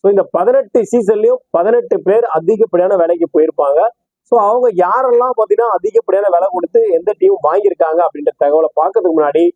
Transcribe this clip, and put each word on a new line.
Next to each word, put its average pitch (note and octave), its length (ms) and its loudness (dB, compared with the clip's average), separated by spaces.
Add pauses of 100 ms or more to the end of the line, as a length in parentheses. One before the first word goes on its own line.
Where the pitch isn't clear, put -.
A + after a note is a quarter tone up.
So, F#3+ 120 0
இந்த F#3+ 100 0 (120)
பதினெட்டு B3+ 420 0 (140)
சீசன்லயும் A3+ 480 0 (160)
பதினெட்டு A3 400 0 (120)
பேர் A3+ 180 2 (120)
அதிகப்படியான F#3+ 640 0
விலைக்கு E3+ 320 -2
போயிருப்பாங்க. D3+ 460 0 (480)
So, A#3+ 80 2 (120)
அவங்க B3 200 0 (160)
யாரெல்லாம் B3 560 0
பாத்தீங்கன்னா G#3+ 380 0
அதிகப்படியான G3+ 580 0
விலை F#4 180 0
கொடுத்து D#4+ 260 0 (200)
எந்த G#3 100 -4 (100)
டீம் G3 280 2
வாங்கியிருக்காங்க F3 580 0
அப்படின்ற D3 260 -4 (120)
தகவலை D3+ 260 2 (100)
பார்க்கறதுக்கு E3+ 380 0
முன்னாடி D3+ 260 0 (120)